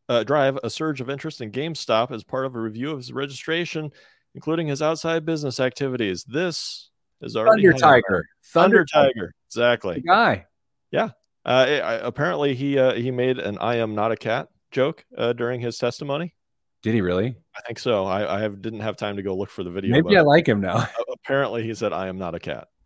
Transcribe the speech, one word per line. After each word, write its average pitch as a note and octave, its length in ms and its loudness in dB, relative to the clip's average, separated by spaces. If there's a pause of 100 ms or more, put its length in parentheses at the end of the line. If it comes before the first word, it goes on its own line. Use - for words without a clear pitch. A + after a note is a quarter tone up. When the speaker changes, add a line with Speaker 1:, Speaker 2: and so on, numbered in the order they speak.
Speaker 1:
uh, A#2+ 140 2
drive C3+ 400 2
a A#2 60 -4
surge D3+ 320 -4
of A#2+ 80 -8
interest C#3+ 320 -10
in A2 100 -10
GameStop B2+ 600 0
as A2 120 -10
part C3 220 -6
of C3 100 -8
a A#2 40 -6
review A2+ 320 -6
of D3+ 60 -6
his B2 140 -14
registration, D3+ 800 -6 (440)
including D#3+ 320 -2
his C#3+ 160 -4
outside D#3+ 420 -2
business D3 340 -4
activities. B2+ 640 -2
This - 680 -6 (300)
is - 140 -8
already G#3+ 280 4
Speaker 2:
Thunder F3+ 80 8
Speaker 1:
happened. C3+ 100 2
Speaker 2:
Tiger. A#2+ 460 6 (160)
Speaker 1:
Thunder F#3 420 4
Speaker 2:
Thunder - 0 -
Speaker 1:
Tiger. C3+ 500 2 (120)
Exactly. A#2 480 0
Speaker 2:
The F2 60 -6
guy. E3+ 440 2 (460)
Speaker 1:
Yeah. G#3 180 0 (340)
Uh, B2+ 240 4
it, C#3+ 120 2
I, F#2+ 160 -2
apparently C#3+ 580 -2
he, C#3 240 -2
uh, C3 160 4
he A#2 160 -2
made B2+ 300 0
an G2+ 180 -4
"I A#2+ 200 -2
am A2 180 -2
not G#2+ 160 0
a A2 60 -4
cat" A#2 320 -4 (200)
joke, D#3+ 340 -2 (140)
uh, A#2+ 160 0
during A#2+ 280 -4
his A#2 180 -6
testimony. D3+ 560 -4 (460)
Speaker 2:
Did A2 120 0
he A2+ 80 2
really? F#2+ 340 0 (220)
Speaker 1:
I - 80 -18
think A#2 140 -12
so. G#2 260 0
I, F#2+ 320 -2
I G#2 40 -4
have, G2+ 200 -6
didn't A2 180 -8
have G#2+ 160 -6
time G2+ 220 -6
to G2+ 40 -6
go F#2+ 140 -4
look F#2+ 140 -6
for - 140 -10
the F2 80 -8
video, G2 200 -2
Speaker 2:
Maybe E3 240 4
Speaker 1:
but - 20 8
Speaker 2:
I F3 40 8
like D3+ 260 6
him G#2+ 140 4
now. F#2+ 160 0
<laughs> - 0 -
Speaker 1:
a-, A#2 340 -4
apparently B2 520 -2
he A2 100 -6
said, G#2 180 -2
"I F#2 160 -4
am F#2 120 -8
not E2+ 160 -6
a E2 40 -8
cat." C2+ 280 -10 (180)